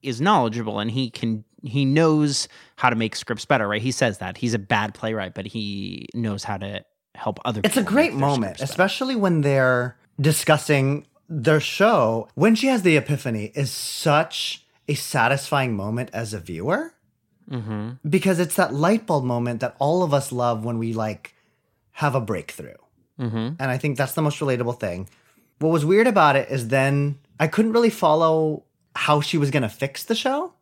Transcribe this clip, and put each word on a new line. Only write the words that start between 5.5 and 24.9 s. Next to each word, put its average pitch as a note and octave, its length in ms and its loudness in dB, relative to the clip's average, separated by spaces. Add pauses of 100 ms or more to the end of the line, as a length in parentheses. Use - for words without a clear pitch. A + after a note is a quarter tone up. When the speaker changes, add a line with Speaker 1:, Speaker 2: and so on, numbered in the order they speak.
Speaker 1:
knows A2 300 -4
how G2+ 140 -6
to G2 260 -10 (320)
help - 300 -6
other G#3+ 180 -4
Speaker 2:
It's G#3 140 0
a C4 40 2
Speaker 1:
people F#3+ 120 -2
Speaker 2:
great D4 200 4
Speaker 1:
make C#3 60 -4
their C#3 100 4
Speaker 2:
moment, A2 280 0
Speaker 1:
scripts - 40 -6
better. C#3 100 -6
Speaker 2:
especially B3+ 440 0
when F#3 260 2
they're B2+ 560 2 (220)
discussing D3 880 2 (220)
their D#3 320 2
show. C3+ 760 2
When A3 200 4
she C4 120 0
has B3+ 160 2
the E3 140 6
epiphany A#2 580 -2
is C#3 160 -2
such - 920 -2 (220)
a D3 80 -2
satisfying C3 800 0
moment A2 380 -4
as G#2+ 200 -6
a G#2 60 -8
viewer. G#2+ 540 -4 (560)
Speaker 1:
Mm-hmm. A2 420 -8 (160)
Speaker 2:
Because F#3 320 2
it's F3 160 -2
that F3+ 180 0
light F#3 340 0
bulb D3 160 0
moment A#2+ 380 -2
that B2 180 -6
all E3 240 2
of D3+ 100 0
us C3+ 180 0
love A#2+ 320 -2
when A#2 140 -4
we, A2+ 160 -4
like, G#2+ 400 -6 (600)
have D3 220 0
a C3+ 60 2
breakthrough. E2+ 520 -8 (460)
Speaker 1:
Mm-hmm. A#2 160 -4 (240)
Speaker 2:
And C3+ 120 -2
I B2+ 60 0
think C#3 200 -2
that's C3+ 160 0
the E3 80 0
most D3 180 0
relatable B2 400 -2
thing. F#2 300 -6 (500)